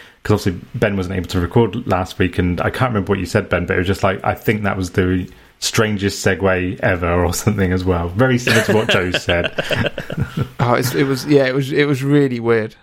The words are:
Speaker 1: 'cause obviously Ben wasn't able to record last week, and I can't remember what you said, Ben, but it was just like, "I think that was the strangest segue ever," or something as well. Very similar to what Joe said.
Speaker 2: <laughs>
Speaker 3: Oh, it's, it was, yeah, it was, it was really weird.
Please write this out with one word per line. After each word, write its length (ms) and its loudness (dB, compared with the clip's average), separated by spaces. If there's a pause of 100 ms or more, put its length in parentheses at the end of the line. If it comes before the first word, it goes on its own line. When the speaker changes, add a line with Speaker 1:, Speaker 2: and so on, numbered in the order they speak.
(220)
Speaker 1:
'cause 240 0
obviously 280 -4
Ben 240 0
wasn't 180 -4
able 120 -4
to 120 -2
record 460 0
last 320 -2
week, 200 0
and 220 0
I 80 -2
can't 220 -2
remember 220 -2
what 60 2
you 80 -4
said, 220 0
Ben, 160 0
but 120 -2
it 20 2
was 80 0
just 160 -2
like, 200 0
"I 120 0
think 300 -2
that 120 0
was 140 -4
the 400 0 (300)
strangest 680 -2
segue 540 0
ever," 440 2
or 80 0
something 400 0
as 120 0
well. 260 0
Very 260 2
similar 280 2
to 100 2
what 160 2
Joe 220 2
said. 420 -2 (140)
Speaker 2:
<laughs> 280 -2 (640)
Speaker 3:
Oh, 140 2
it's, 200 0
it 100 2
was, 220 -2
yeah, 200 4
it 80 0
was, 180 -2
it 140 2
was 160 0
really 380 2
weird. 420 0